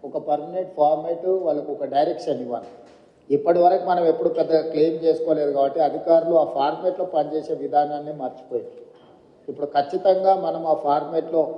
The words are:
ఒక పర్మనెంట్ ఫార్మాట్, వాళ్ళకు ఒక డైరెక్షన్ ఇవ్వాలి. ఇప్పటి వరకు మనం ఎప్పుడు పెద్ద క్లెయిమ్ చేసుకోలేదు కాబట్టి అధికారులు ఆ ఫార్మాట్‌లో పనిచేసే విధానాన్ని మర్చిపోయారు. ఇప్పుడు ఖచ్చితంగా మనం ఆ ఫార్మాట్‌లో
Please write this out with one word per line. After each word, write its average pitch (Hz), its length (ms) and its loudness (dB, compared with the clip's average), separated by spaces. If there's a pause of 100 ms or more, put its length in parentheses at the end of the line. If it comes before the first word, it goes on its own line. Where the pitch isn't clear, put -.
ఒక 143 140 -8
పర్మనెంట్ 156 600 -4
ఫార్మాట్, 156 480 0
వాళ్ళకు 170 460 0
ఒక 143 140 -6
డైరెక్షన్ 143 560 -2
ఇవ్వాలి. 120 240 -8 (640)
ఇప్పటి 165 300 2
వరకు 180 260 4
మనం 180 200 2
ఎప్పుడు 165 240 2
పెద్ద 160 260 0
క్లెయిమ్ 156 480 0
చేసుకోలేదు 151 480 2
కాబట్టి 139 280 0
అధికారులు 165 560 2
ఆ 151 100 6
ఫార్మాట్‌లో 156 600 -2
పనిచేసే 151 480 -2
విధానాన్ని 147 600 -2
మర్చిపోయారు. 127 580 -8 (760)
ఇప్పుడు 147 160 -6
ఖచ్చితంగా 190 720 2
మనం 160 320 -4
ఆ 156 60 2
ఫార్మాట్‌లో 151 840 0